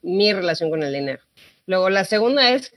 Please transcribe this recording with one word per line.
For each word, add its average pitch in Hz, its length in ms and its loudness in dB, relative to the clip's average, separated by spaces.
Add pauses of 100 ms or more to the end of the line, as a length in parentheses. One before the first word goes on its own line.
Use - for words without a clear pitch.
mi 196 300 0
relación 170 380 -2
con 156 140 -2
el 143 100 -4
dinero. 139 260 -6 (460)
Luego, 185 240 0
la 196 160 2
segunda 240 480 2
es 262 240 -2